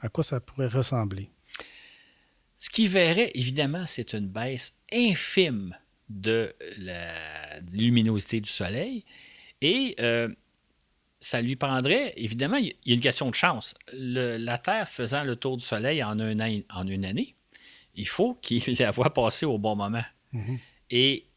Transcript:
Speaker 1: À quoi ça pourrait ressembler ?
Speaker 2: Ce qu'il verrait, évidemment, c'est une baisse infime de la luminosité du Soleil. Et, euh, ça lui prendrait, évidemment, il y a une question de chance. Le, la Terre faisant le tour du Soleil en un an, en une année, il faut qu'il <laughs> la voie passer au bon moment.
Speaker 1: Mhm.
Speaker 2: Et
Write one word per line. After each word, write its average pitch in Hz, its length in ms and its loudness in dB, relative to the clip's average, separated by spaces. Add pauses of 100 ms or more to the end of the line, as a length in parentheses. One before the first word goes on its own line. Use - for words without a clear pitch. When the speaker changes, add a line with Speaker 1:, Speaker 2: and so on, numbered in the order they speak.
Speaker 1:
À 113 80 -4
quoi - 140 -2
ça 131 160 -2
pourrait - 280 -4
ressembler ? 110 640 0 (1300)
Speaker 2:
Ce - 100 -8
qu'il 220 200 4
verrait, 180 440 4
évidemment, 139 540 0
c'est - 260 -6
une 104 140 -4
baisse 120 480 -6 (180)
infime 165 800 2 (340)
de 110 440 0 (240)
la 80 800 -10 (120)
luminosité 110 720 4
du 104 100 -10
Soleil. 165 540 -4 (560)
Et, 233 380 2
euh, 117 300 2 (920)
ça - 220 -2
lui 123 140 0
prendrait, 139 600 0
évidemment, 120 420 -2
il 247 180 -2 (100)
y 120 60 2
a - 20 8
une 120 80 6
question 131 300 2
de - 40 -6
chance. 160 380 0 (180)
Le, 127 460 -2
la 120 220 -2
Terre 208 280 -2
faisant 131 360 -2
le 127 120 -2
tour 131 220 -4
du 120 80 -10
Soleil 127 380 0
en 107 160 0
un 110 200 0
an, 110 200 0 (100)
en 92 180 -6
une 98 180 -2
année, 233 300 -4 (600)
il 104 120 -8
faut 240 280 0
qu'il - 260 -2
<laughs> 127 180 0
la 113 120 4
voie 123 200 2
passer 120 360 0
au 120 100 0
bon 104 180 0
moment. 104 280 -2 (280)
Speaker 1:
Mhm. 120 280 -4 (320)
Speaker 2:
Et 131 340 4 (120)